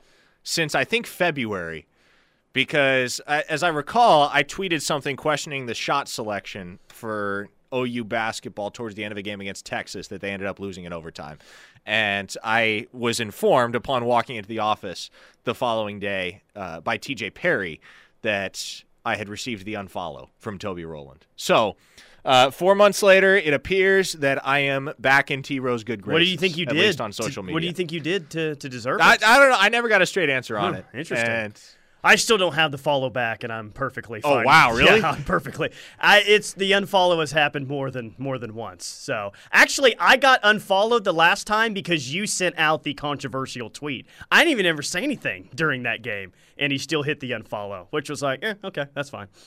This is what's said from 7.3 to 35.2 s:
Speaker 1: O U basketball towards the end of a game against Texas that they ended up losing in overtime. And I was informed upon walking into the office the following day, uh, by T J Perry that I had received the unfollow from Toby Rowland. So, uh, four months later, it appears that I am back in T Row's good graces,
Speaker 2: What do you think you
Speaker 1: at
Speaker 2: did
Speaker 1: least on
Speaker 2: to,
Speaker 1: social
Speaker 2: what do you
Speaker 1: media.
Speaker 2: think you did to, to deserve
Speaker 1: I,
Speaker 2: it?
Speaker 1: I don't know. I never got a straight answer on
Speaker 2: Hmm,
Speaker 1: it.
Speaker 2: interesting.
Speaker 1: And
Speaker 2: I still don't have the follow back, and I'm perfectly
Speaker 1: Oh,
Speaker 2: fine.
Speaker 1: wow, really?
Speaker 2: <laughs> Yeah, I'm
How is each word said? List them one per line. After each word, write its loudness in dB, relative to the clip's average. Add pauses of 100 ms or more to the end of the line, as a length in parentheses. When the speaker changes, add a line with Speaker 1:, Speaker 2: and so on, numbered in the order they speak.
Speaker 1:
O -2
U -4
basketball -6
towards -12
the -8
end -8
of -8
a -10
game -10
against -12
Texas -10
that -12
they -6
ended -6
up -8
losing -12
in -10
overtime. -14 (460)
And 0 (100)
I 0
was -2
informed 2
upon -2
walking 0
into -12
the -8
office -4 (340)
the -4
following -2
day, -6 (120)
uh, -12
by -4
T -10
J -8
Perry -4 (400)
that -6 (200)
I -2
had -8
received -10
the -8
unfollow -12
from -12
Toby -8
Rowland. -16 (100)
So, 0 (500)
uh, 6
four 2
months 4
later, 8
it 2
appears 2
that -2
I 2
am -2
back 4
in -4
T -6
Row's -2
good -6
graces, -4
Speaker 2:
What 4
do 4
you -2
think -2
you -4
Speaker 1:
at -4
Speaker 2:
did 0
Speaker 1:
least 2
on -4
Speaker 2:
to, -12
Speaker 1:
social -6
Speaker 2:
what -10
do -8
you -2
Speaker 1:
media. -4
Speaker 2:
think -6
you -6
did -6
to, -6
to -14
deserve -2
Speaker 1:
I, 8
Speaker 2:
it? -2
Speaker 1:
I 8
don't 8
know. 4
I 4
never 0
got 6
a 6
straight 0
answer -2
on 0
Speaker 2:
Hmm, -8
Speaker 1:
it. -16
Speaker 2:
interesting. -4
Speaker 1:
And -4 (400)
Speaker 2:
I 6
still 2
don't 2
have 2
the -10
follow 0
back, -4
and -8
I'm -10
perfectly -8
Speaker 1:
Oh, 4
Speaker 2:
fine. 0
Speaker 1:
wow, 8
really? 6
Speaker 2:
<laughs> 2
Yeah, 0
I'm -6